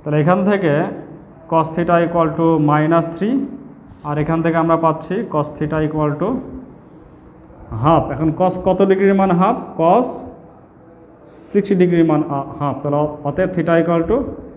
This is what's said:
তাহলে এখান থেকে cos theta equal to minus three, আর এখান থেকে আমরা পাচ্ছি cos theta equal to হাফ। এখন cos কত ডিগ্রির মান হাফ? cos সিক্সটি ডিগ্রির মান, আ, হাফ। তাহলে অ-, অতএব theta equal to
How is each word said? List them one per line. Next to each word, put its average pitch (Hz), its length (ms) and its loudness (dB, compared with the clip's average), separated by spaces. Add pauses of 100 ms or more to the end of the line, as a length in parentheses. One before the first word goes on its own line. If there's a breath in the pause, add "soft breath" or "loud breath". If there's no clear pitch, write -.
তাহলে 151 220 -2
এখান 180 160 4 (120)
থেকে 185 220 2 (760)
cos 160 240 2
theta 175 200 0 (100)
equal 165 240 0 (100)
to 165 80 2 (240)
minus 156 440 2
three, 226 220 -2 (720)
আর 147 140 -2
এখান 165 220 0
থেকে 165 180 2
আমরা 165 220 4
পাচ্ছি 160 300 0 (180)
cos 151 240 -2
theta 156 300 -4
equal 151 240 0 (100)
to 180 80 -2 (1500)
হাফ। 151 220 2 (100)
এখন 156 140 -2 (100)
cos 180 160 0 (120)
কত 185 120 2 (120)
ডিগ্রির 196 300 2
মান 190 100 2 (100)
হাফ? 220 160 2 (240)
cos 180 260 4 (1400)
সিক্সটি 202 320 2
ডিগ্রির 175 280 4
মান, 151 100 2 (160)
আ, - 20 -2 (200)
হাফ। 139 240 -2
তাহলে 143 200 0
অ-, 147 100 -2 (160)
অতএব 185 280 -2
theta 165 240 0
equal 165 300 0
to 220 60 2 (400)